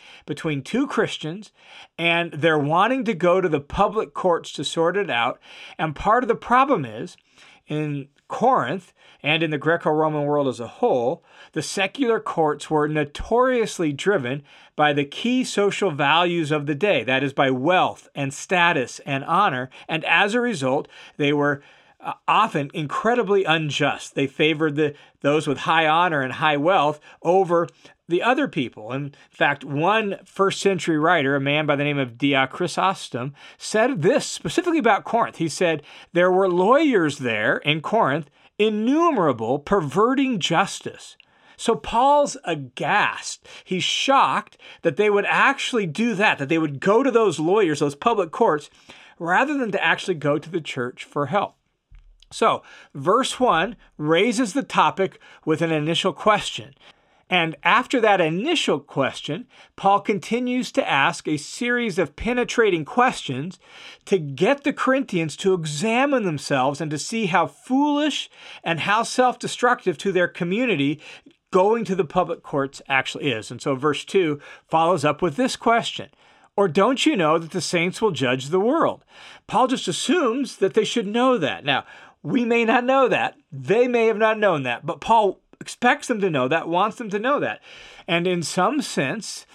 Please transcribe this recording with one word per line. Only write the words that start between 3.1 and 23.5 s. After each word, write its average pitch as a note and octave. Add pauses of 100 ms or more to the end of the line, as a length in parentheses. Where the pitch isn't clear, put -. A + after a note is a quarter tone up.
go F3
to F3+
the D3
public G3+
courts -
to D3+
sort E3+
it G3
out. A#2+ (400)
And D#3+
part A#3
of B3
the A#3
problem B3
is, A#2 (500)
in D3+ (200)
Corinth F#3 (280)
and D#3
in E3
the D3
Greco-Roman D#3
world C#3+
as A#2
a A2+
whole, C#3+ (300)
the D#3
secular A3
courts D3+
were D3+
notoriously F#3+
driven C#3+ (320)
by D3
the C#3+
key A#3+
social G3+
values D#3
of D3+
the D3+
day, D3
that C3
is, C#3
by C#3
wealth C3+
and C#3
status E3+
and C#3
honor. E3 (180)
And D#3+
as F3+
a B3
result, D3+ (280)
they D3
were, C#3+ (380)
uh, - (140)
often E3
incredibly G3
unjust. D3+